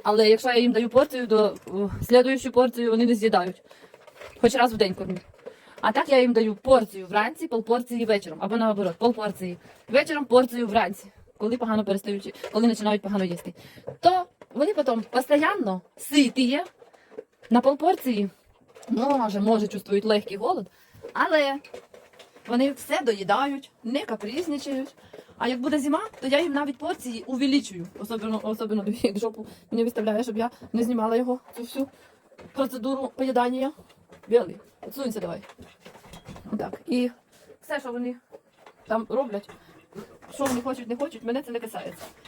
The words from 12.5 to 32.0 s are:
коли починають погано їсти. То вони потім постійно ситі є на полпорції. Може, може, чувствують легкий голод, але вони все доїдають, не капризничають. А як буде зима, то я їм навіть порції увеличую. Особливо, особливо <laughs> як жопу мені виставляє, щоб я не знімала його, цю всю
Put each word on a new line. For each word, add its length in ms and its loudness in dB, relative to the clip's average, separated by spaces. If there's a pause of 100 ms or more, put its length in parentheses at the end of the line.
коли 160 2
починають 340 0
погано 220 -2
їсти. 300 -6 (460)
То 260 -2 (280)
вони 200 -2
потім 360 -4
постійно 720 -2 (160)
ситі 460 0
є 220 -2 (840)
на 120 6
полпорції. 680 2 (600)
Може, 500 0
може, 280 2
чувствують 380 -2
легкий 320 0
голод, 300 -2 (460)
але 460 2 (880)
вони 240 2
все 300 -4
доїдають, 680 0 (120)
не 220 -4
капризничають. 920 -6 (420)
А 100 -2
як 120 -2
буде 200 0
зима, 220 0 (200)
то 60 -4
я 140 4
їм 120 -2
навіть 240 -2
порції 500 -8
увеличую. 600 0 (120)
Особливо, 440 -4
особливо 420 -2
<laughs> 160 -4
як 180 0
жопу 280 -6 (240)
мені 120 0
виставляє, 400 0
щоб 140 -6
я 120 -2 (240)
не 100 0
знімала 320 0
його, 240 0 (160)
цю 80 -10
всю 240 -6 (640)